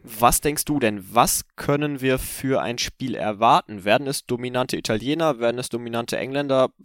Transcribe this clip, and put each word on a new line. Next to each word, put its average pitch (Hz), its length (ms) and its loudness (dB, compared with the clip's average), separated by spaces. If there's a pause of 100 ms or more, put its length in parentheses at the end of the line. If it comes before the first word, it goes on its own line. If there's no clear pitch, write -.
Was - 380 2
denkst 151 240 -2
du 147 160 0
denn, 104 320 0
was 123 300 4 (120)
können 143 460 -2
wir 131 180 2
für 131 420 -2
ein 117 180 -4
Spiel - 360 -6
erwarten? 107 680 2
Werden 123 240 2
es - 180 -6
dominante 123 500 -2
Italiener, 135 600 0
werden 117 220 0
es 127 80 -8
dominante 117 480 -4
Engländer? 135 540 0 (140)